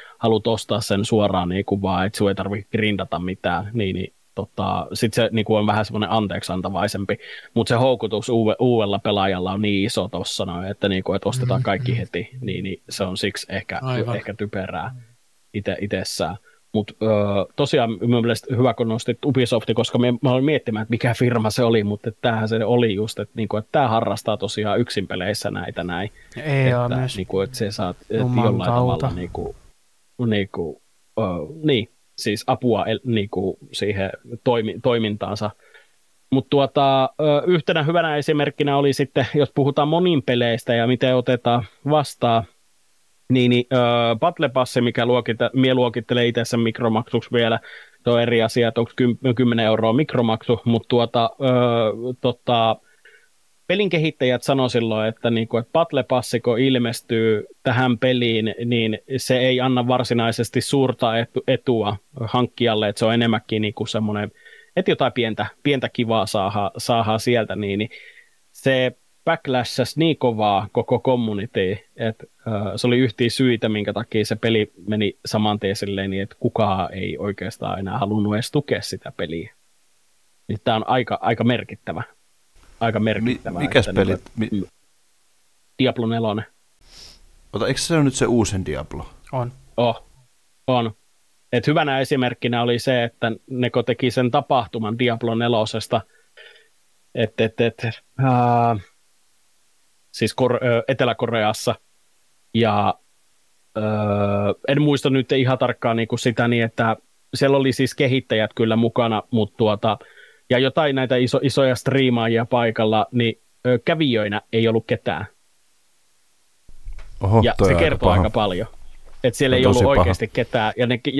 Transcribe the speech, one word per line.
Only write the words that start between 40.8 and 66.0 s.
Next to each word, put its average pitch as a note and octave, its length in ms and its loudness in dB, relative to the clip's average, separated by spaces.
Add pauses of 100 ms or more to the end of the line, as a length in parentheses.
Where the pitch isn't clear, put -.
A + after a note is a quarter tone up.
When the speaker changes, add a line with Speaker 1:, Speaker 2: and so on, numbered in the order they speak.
Speaker 1:
miten B2+ 280 2
otetaan A#2+ 500 2 (240)
vastaan, B2 540 2 (840)
niin, B2+ 200 4
niin, B2 240 4
ö, - 20 4 (440)
Battle D#3+ 300 0
Pass, B2+ 320 -2
mikä A#2+ 240 0
luokita-, A#2+ 480 0
mie C3 200 2
luokittelen A#2+ 540 0
itse A#2 180 -2
sen A#2 140 -2
mikromaksuksi A2+ 720 -2
vielä, A2+ 260 2 (440)
se A#2+ 60 0
on A#2+ 120 4
eri A#2 220 2
asia, A#2 240 2
että A2+ 140 0
onks A#2+ 200 -4
kym-, B2 340 2
kymmenen A#2 300 2
euroa A2 280 4
mikromaksu, A#2+ 720 0
mut A2+ 220 2
tuota, A#2+ 420 2 (120)
ö, C#3 40 0 (760)
tota, A#2 540 0 (920)
pelin G3 220 0
kehittäjät D3+ 540 0
sanoi C3+ 260 2
silloin, A2+ 400 0
että, A#2 200 -4
niinku, A2+ 280 0
että - 160 -6
Battle D#3+ 300 0
Pass, B2 280 -2 (120)
kun A#2 160 2
ilmestyy A#2 840 0 (180)
tähän B2+ 340 2
peliin, A#2 580 0 (100)
niin A2+ 340 -2 (180)
se B2+ 200 0
ei B2+ 240 2
anna B2 260 0
varsinaisesti A#2+ 760 0
suurta B2+ 560 0
etu-, - 300 -4
etua A2 500 0 (240)
hankkijalle, A2+ 680 0
että G#2 100 -6
se A#2 60 2
on A2 80 4
enemmänkin, A2+ 480 0
niinku, G#2+ 240 -4
semmonen, G#2 460 -4 (440)
että F#3 160 0
jotain C#3 220 0
pientä, A2 320 -2 (180)
pientä C#3 260 0
kivaa A2 360 0